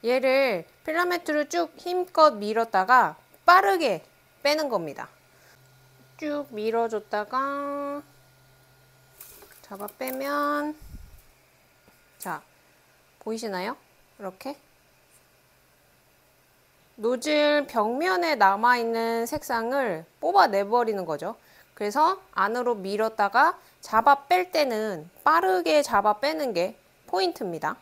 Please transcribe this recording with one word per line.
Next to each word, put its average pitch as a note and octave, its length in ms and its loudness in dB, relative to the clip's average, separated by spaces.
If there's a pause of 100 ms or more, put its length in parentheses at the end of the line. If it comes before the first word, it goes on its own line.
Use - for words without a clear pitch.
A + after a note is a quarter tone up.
얘를 B3+ 600 0 (200)
필라멘트를 E4 640 -2
쭉 E4+ 280 -2
힘껏 F4+ 540 2
밀었다가 G#3 840 2 (300)
빠르게 F4 580 4 (400)
빼는 D4 260 0
겁니다. E3 400 -6 (1080)
쭉 D4 340 -8
밀어줬다가 A#3 1500 -4 (1600)
잡아 G3+ 240 -14 (120)
빼면, D4 800 -4 (1400)
자, E3 240 -10 (800)
보이시나요? A3 560 -8 (440)
이렇게 G3+ 380 -12 (2500)
노즐 D4 720 0
벽면에 D4+ 680 0
남아있는 A3+ 880 2
색상을 A3+ 800 -4 (160)
뽑아내버리는 A3 840 2
거죠. D#3+ 320 -8 (380)
그래서 D4+ 480 0 (100)
안으로 A#3 440 -2
밀었다가 A3 840 0 (220)
잡아 C4+ 460 4
뺄 F4+ 260 0
때는 G#3+ 560 -2 (160)
빠르게 E4+ 560 2
잡아 G#3 380 2
빼는 C#4+ 340 -2
게 F#3 260 -2 (280)
포인트입니다. G#3+ 760 -4